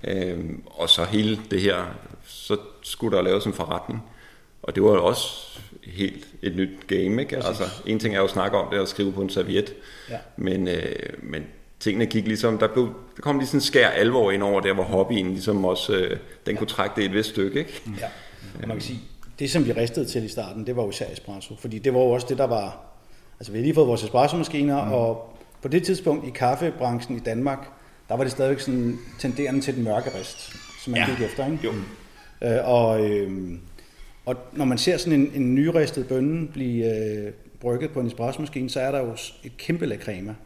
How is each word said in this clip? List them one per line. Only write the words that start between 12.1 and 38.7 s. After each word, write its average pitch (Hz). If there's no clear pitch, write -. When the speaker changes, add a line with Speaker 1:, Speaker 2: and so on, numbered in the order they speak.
Speaker 2:
ligesom, 110
der 110
blev, 123
der -
kom 143
lige 135
sådan 147
en 135
skær 120
alvor 107
ind 101
over 101
der, 95
hvor 95
hobbyen 95
ligesom 95
også, 92
øh, 90
den 156
Speaker 1:
Ja. -
Speaker 2:
kunne 107
trække -
det 107
et 95
vist 107
stykke, 98
ikke? -
Speaker 1:
Ja. 110
Og 110
man 113
kan -
sige, 120
det, 135
som 135
vi 117
ristede 117
til 113
i 104
starten, 104
det 123
var 120
jo 101
især 98
espresso. 98
Fordi 110
det 127
var 127
jo 127
også 123
det, 127
der 135
var, 104
altså, 101
vi 107
har 120
lige 147
fået 151
vores 113
espresso-maskiner, 143
Mm. 107
og 113
på 139
det 170
tidspunkt 170
i -
kaffebranchen 123
i 110
Danmark, 127
der 113
var 131
det 127
stadigvæk 135
sådan 123
tenderende 135
til 135
den 123
mørke 107
rist, -
som 123
man 87
Speaker 2:
Ja. 123
Speaker 1:
gik 123
efter, 131
ikke? 156
Speaker 2:
Jo. 107
Speaker 1:
Øh, 117
og, 110
øhm, 95
og 127
når 147
man 127
ser 175
sådan 160
en, 143
en 127
nyristet 147
bønne 147
blive, 117
øh, 107
brygget 123
på 139
en 123
espresso-maskine, 127